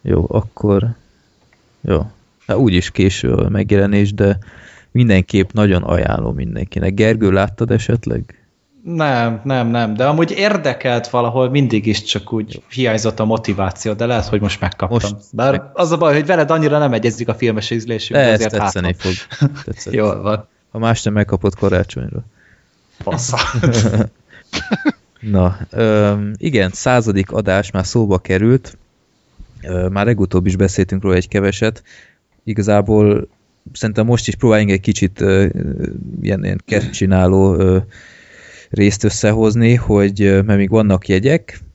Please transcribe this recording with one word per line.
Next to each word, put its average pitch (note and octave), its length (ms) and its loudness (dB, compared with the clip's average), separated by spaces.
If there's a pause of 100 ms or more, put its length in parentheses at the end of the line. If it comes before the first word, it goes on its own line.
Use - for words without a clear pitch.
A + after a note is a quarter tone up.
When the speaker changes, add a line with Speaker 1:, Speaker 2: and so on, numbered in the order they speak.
Speaker 1:
Jó, F2 280 0
akkor... G#2 580 0 (920)
Jó. E2+ 240 0 (420)
Hát G#2 100 -2
úgyis G2 340 2
késő F#2+ 420 0
a - 160 0
megjelenés, G2+ 640 2
de G2+ 240 2 (540)
mindenképp G2 600 2
nagyon G2+ 320 2
ajánlom A#1 520 -2
mindenkinek. F#2 580 -4
Gergő, G#2+ 380 2
láttad G2 400 0
esetleg? - 600 -2 (500)
Speaker 2:
Nem, C3 600 -2
nem, B2+ 240 -2
nem, A#2 260 -2
de A#2+ 140 0
amúgy D#3+ 240 2
érdekelt C#3+ 760 -2
valahol B2 400 0
mindig A2+ 360 0
is, G#2+ 180 -2
csak G2+ 300 -6
úgy A2 360 -8
hiányzott A2+ 500 -2
a A2 60 0
motiváció, G#2+ 680 -4
de A#2 120 -4
lehet, A#2 200 -2
hogy G#2 160 -2
most G2+ 200 -4
megkaptam. G2+ 500 -4
Speaker 1:
Most - 240 -16
Speaker 2:
Bár B2+ 160 0
Speaker 1:
meg- C#3 100 -2 (120)
Speaker 2:
az E3+ 180 -2
a E3 60 0
baj, D3+ 160 2
hogy D3 120 0
veled D#3+ 260 2
annyira D3+ 260 2
nem C#3+ 160 2
egyezik A2 340 -2
a A#2 80 -2
filmes G#2+ 340 -2
ízlésünk, A#2 500 -4
de C3+ 60 4
Speaker 1:
Ez A2+ 80 4
Speaker 2:
azért G#2+ 180 0
Speaker 1:
tetszeni G2 340 -2 (140)
Speaker 2:
látom. F#2 120 -2
Speaker 1:
fog. - 380 -4
Speaker 2:
<laughs> C#3+ 160 -10
Speaker 1:
Tetszeni. - 300 -10
Speaker 2:
Jól G2+ 260 0
van. G#2+ 260 -4 (240)
Speaker 1:
Ha A2 80 -12
más A2+ 240 0
nem, G#2 100 -2
megkapod G2+ 420 0
karácsonyra. F#2 640 -2 (800)
Speaker 2:
Fasza. - 380 -4 (240)
Speaker 1:
<laughs> A2+ 480 2 (1080)
Na, F#2+ 380 2 (120)
öm, G#2 680 2
igen, G#2+ 360 0
századik A2 580 0
adás G2 400 -2
már F#2 140 -2
szóba G2+ 320 0
került. G#2+ 600 0 (840)
Ö, F2+ 240 -2
már G2 180 -2
legutóbb F#2+ 400 0
is F#2+ 100 0
beszéltünk F#2+ 480 0
róla F#2 120 2
egy F#2 120 0
keveset. G2+ 560 -2 (600)
Igazából G#2 840 2 (460)
szerintem G#2+ 320 -2
most A#2+ 220 0
is G#2 80 -6
próbáljunk G#2+ 360 2
egy F#2+ 80 2
kicsit, G2 420 -2
ö, G2 260 4 (760)
ilyen, G2 220 -2
ilyen G2 220 -4
kettcsináló, F#2+ 880 2
ö, F#2 220 4 (920)
részt G2+ 340 2
összehozni, A2 720 2
hogy, G2+ 460 2
ö, G2 200 4
mert G2+ 180 2
még G2 100 0
vannak G#2 380 2
jegyek. A#2 520 0 (160)